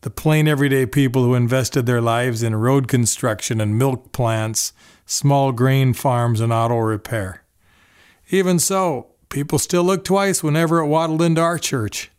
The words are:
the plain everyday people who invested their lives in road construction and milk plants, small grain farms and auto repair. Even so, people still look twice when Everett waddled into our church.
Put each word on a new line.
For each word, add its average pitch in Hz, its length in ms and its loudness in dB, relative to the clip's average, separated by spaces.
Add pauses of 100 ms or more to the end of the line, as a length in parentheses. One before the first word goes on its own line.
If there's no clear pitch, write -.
the 120 100 -8
plain 156 380 2
everyday 139 380 2
people 131 360 0
who 123 120 2
invested 123 520 0
their 120 140 2
lives 117 420 0
in 113 140 -2
road 123 320 2
construction 117 720 -2
and 107 180 0
milk 131 320 -2
plants, 113 640 -4 (340)
small 139 460 0
grain 131 400 2
farms 120 480 0
and 117 120 0
auto 117 260 0
repair. 107 640 -4 (880)
Even 185 280 2
so, 175 500 -2 (200)
people 143 320 -4
still 175 240 0
look 185 180 0
twice 196 400 0
when 151 140 0
Everett 165 320 0
waddled 160 340 0
into 165 180 2
our 170 180 0
church. - 600 -6